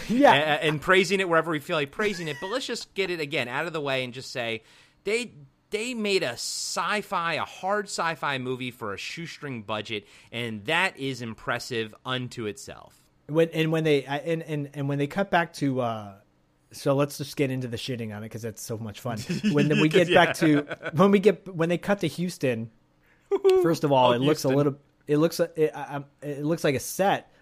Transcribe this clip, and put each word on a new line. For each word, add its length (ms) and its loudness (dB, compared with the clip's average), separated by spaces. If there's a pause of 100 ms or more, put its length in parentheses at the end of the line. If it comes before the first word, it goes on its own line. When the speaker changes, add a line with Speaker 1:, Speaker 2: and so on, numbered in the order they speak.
Speaker 1:
<laughs> 60 -10
Yeah. 240 6
Speaker 2:
A-, 340 2
and 140 0
praising 400 4
it 80 -2
wherever 240 2
we 80 -2
feel 160 -4
like 160 -2
praising 340 -4
it. 140 -6
But 100 -8
let's 160 -4
just 280 -8
get 160 -2
it, 100 -4
again, 260 -2
out 200 -2
of 60 -6
the 80 -4
way 220 -2
and 100 -6
just 200 -14
say 320 -4 (400)
they, 300 -2 (360)
they 240 -6
made 300 2
a 80 -2
sci-fi, 1040 -4
a 100 -2
hard 400 -2
sci-fi 540 -2
movie 340 -4
for 200 -8
a 60 -8
shoestring 640 -10
budget, 460 -6 (240)
and 320 -6
that 340 0
is 240 -6
impressive 720 -6 (100)
unto 420 -6
itself. 540 -12 (280)
Speaker 1:
When, 220 2
and 200 0
when 140 0
they, 200 4
I, 120 -6
and, 260 -4
and, 320 -6
and 140 -4
when 100 -2
they 80 0
cut 240 -4
back 240 0
to, 260 0
uh, 340 -4 (580)
so 220 0
let's 240 0
just 180 -8
get 140 0
into 160 -4
the 100 -6
shitting 400 -6
on 60 -10
it, 60 -12
'cause 140 -12
that's 200 -8
so 160 -6
much 220 -10
fun. 180 -4
Speaker 2:
<laughs> 340 -2
Speaker 1:
When 140 6
then 140 4
we 80 6
get 260 6
back 260 6
Speaker 2:
Yeah. 220 6
Speaker 1:
to, 40 -10 (280)
when 160 6
we 80 6
get, 340 4
when 160 0
they 100 0
cut 240 0
to 40 0
Houston, 640 -2 (420)
Speaker 2:
<laughs> 500 2
Speaker 1:
first 200 2
of 80 2
all, 200 8
Speaker 2:
Oh, 20 6
Speaker 1:
it 80 2
looks 240 2
a 40 2
Speaker 2:
Houston. 80 4
Speaker 1:
little, 200 2 (320)
it 80 4
looks, 240 2
it, 340 0
I, 60 -10
I, 240 -8 (200)
it 200 -8
looks 180 -2
like 140 2
a 40 -2
set, 600 -2